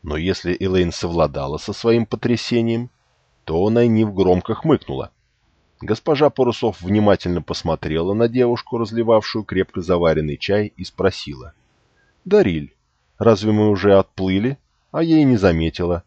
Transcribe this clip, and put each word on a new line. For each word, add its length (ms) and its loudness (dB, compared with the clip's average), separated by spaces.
Но 140 -6
если 420 -2
Элейн 340 0
совладала 640 -4
со 140 -10
своим 340 0
потрясением, 840 -2
то 260 0
Найниф 440 2
громко 400 2
хмыкнула. 560 -2
Госпожа 500 0
Парусов 500 -2
внимательно 640 2
посмотрела 720 -4
на 140 0
девушку, 500 -2
разливавшую 680 0
крепко 380 -4
заваренный 540 0
чай, 400 -2
и 80 -12
спросила: 680 -6
«Дариль, 500 0
разве 340 2
мы 160 4
уже 300 4
отплыли?» 600 -2
А 100 -2
я 160 4
и 60 4
не 120 4
заметила. 720 0